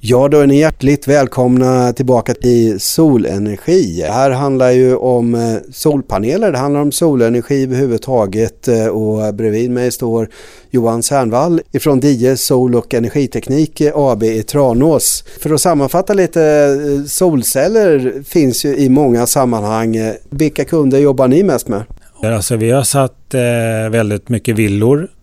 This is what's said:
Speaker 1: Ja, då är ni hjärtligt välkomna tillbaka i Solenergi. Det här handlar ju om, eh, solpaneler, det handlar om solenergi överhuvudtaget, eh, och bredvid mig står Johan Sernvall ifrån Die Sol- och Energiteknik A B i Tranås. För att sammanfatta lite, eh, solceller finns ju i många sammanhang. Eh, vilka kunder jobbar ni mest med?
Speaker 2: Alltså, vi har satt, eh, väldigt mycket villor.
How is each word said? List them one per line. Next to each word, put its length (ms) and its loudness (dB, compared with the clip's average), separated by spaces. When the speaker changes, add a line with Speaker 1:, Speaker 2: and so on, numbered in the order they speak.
Speaker 1:
Ja, 240 2
då 100 4
är 80 4
ni 120 4
hjärtligt 500 0
välkomna 840 2
tillbaka 400 0
i 460 2
Solenergi. 1200 0
Det 120 -4
här 180 2
handlar 400 0
ju 260 4
om, 380 0
eh, 220 -2
solpaneler, 800 -2
det 60 -2
handlar 220 -2
om 120 0
solenergi 680 0
överhuvudtaget, 1040 -2
eh, 180 2
och 480 -2
bredvid 360 -2
mig 220 -2
står 360 -4
Johan 320 0
Sernvall 580 0
ifrån 280 0
Die 360 2
Sol- 380 0
och 200 -2
Energiteknik 880 -2
A 220 2
B 100 0
i 160 0
Tranås. 840 0
För 140 -2
att 60 0
sammanfatta 540 0
lite, 300 0
eh, 600 0
solceller 1200 0
finns 380 0
ju 120 0
i 120 2
många 380 2
sammanhang. 720 -2
Eh, 180 -4
vilka 340 -2
kunder 340 0
jobbar 300 2
ni 140 4
mest 260 -2
med? 140 -4
Speaker 2:
Alltså, 340 -2
vi 140 0
har 120 2
satt, 520 -4
eh, 560 -2
väldigt 380 -2
mycket 280 -2
villor. 520 0